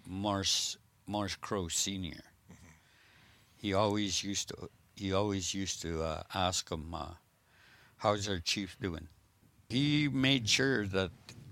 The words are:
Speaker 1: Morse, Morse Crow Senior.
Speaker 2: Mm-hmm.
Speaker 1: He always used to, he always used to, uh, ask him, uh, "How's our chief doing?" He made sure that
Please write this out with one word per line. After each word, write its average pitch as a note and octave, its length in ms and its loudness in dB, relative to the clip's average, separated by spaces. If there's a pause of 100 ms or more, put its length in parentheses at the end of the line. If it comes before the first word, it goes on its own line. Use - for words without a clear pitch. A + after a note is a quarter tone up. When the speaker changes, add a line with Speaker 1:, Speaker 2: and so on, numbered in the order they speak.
Speaker 1:
Morse, G2 720 0 (280)
Morse G2+ 300 -2
Crow F#2 320 -2
Senior. F#2+ 560 -4 (260)
Speaker 2:
Mm-hmm. - 180 -20 (880)
Speaker 1:
He G2+ 160 0
always G#2 500 2
used G2 240 -4
to, - 220 -10 (260)
he G2 160 -2
always G2 400 2
used F#2+ 300 -4
to, E2 200 -2
uh, D#2+ 200 -2 (100)
ask F#2 400 0
him, E2 220 -6
uh, D#2+ 200 -8 (840)
"How's G#2 280 2
our G2 120 0
chief F#2+ 420 -2
doing?" D#2+ 280 -6 (600)
He D3 400 2
made C3+ 400 4
sure C3 380 4
that F#2+ 240 2 (420)